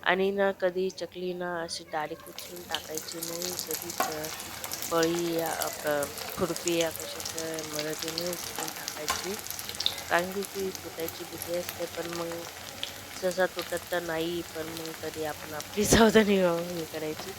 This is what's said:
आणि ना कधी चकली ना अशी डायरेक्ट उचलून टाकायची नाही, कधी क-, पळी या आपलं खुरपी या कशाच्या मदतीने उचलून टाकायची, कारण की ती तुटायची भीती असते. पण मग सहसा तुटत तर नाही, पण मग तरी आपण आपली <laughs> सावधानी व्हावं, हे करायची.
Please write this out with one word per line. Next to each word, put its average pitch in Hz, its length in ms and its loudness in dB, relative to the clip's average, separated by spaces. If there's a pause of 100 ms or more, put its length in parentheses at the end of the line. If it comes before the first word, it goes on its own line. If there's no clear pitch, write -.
आणि 190 280 6
ना 196 200 4
कधी 185 380 2
चकली 180 440 -4
ना 175 280 -2
अशी 170 300 -6
डायरेक्ट 156 360 -4
उचलून 175 340 -10
टाकायची 156 560 -6
नाही, 170 240 -4
कधी 175 480 -2 (100)
क-, 156 300 -4 (640)
पळी 170 420 2
या 165 160 0
आपलं 151 560 0 (320)
खुरपी 170 400 0
या 165 120 4
कशाच्या - 580 -4 (260)
मदतीने 156 560 -2
उचलून 170 380 -4
टाकायची, - 640 -4 (760)
कारण 175 220 4
की 196 100 -2
ती 190 280 -2
तुटायची 170 540 -6
भीती 170 320 -6
असते. 175 300 -4
पण 170 220 -6 (100)
मग 170 120 -4 (920)
सहसा 180 240 4
तुटत 175 460 -2
तर 175 120 2
नाही, 170 380 0 (140)
पण 160 120 -4
मग 160 240 -6 (120)
तरी 156 220 -4
आपण 151 280 -6
आपली 196 320 0
<laughs> - 80 8
सावधानी 214 460 10
व्हावं, 170 240 6
हे 175 220 -2
करायची. 156 540 -4